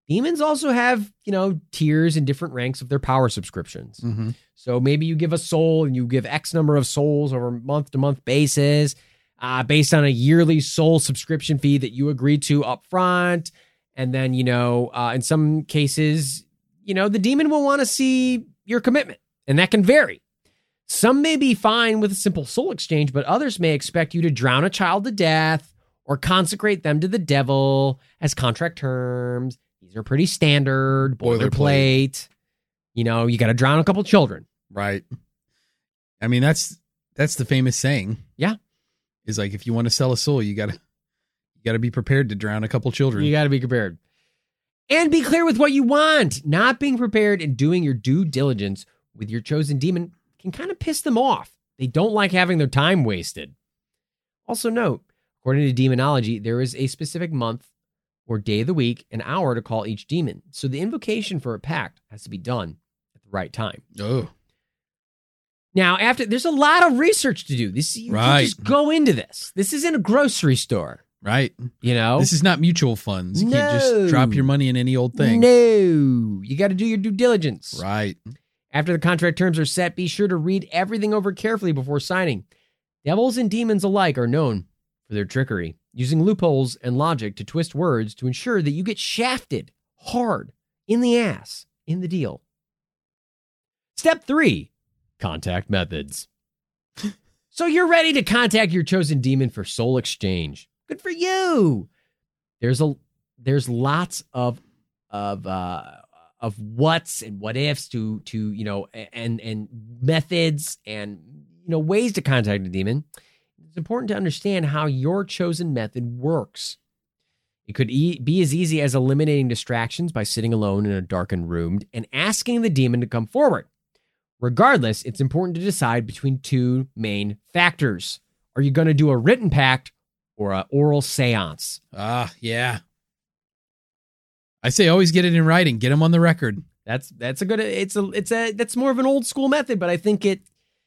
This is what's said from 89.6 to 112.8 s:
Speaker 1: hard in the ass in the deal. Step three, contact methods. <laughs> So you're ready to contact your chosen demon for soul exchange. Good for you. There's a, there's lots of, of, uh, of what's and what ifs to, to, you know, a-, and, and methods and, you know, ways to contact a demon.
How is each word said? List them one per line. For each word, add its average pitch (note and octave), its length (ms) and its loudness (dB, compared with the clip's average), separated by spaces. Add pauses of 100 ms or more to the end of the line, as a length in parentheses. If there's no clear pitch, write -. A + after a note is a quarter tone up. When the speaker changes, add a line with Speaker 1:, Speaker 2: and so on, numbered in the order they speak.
Speaker 1:
hard A#3 500 -4 (360)
in A#3 140 2
the A#3+ 160 4
ass - 480 -6 (220)
in E3+ 140 -4
the F3+ 60 -6
deal. D3+ 340 -4 (1500)
Step D#4+ 280 0
three, B3+ 480 2 (480)
contact F2 500 -6
methods. E2 580 -6 (680)
<laughs> - 120 -8 (420)
So - 160 -4
you're E4+ 220 2
ready D#4+ 260 4
to C4+ 80 2
contact G#3+ 500 2
your F3 120 0
chosen D#3 360 0
demon C3 300 0
for G#2 140 -10
soul B2 340 -2
exchange. F2 720 -4 (180)
Good - 140 -12
for F#4 80 -8
you. E4+ 800 0 (720)
There's A#2+ 200 0
a, D3+ 120 0 (460)
there's C3 280 0
lots C#3+ 640 -4
of, B2 300 -4 (480)
of, G2+ 380 -8
uh, F2+ 360 -8 (560)
of A2+ 200 -8
what's B2+ 640 -2
and G#2 160 -14
what A2 180 -6
ifs C#3+ 320 -4
to, A2 360 -6
to, G#2+ 280 -6
you G#2+ 100 -8
know, G2+ 300 -6
a-, A2 180 -16
and, A#2 300 -6
and G#2+ 280 -8 (340)
methods D#3+ 800 -2
and, G#2 320 -10 (460)
you F3 80 -8
know, D#3+ 80 0
ways G3+ 340 0
to - 80 -6
contact G#2 420 0
a F#2 60 -8
demon. F#2+ 360 -2 (720)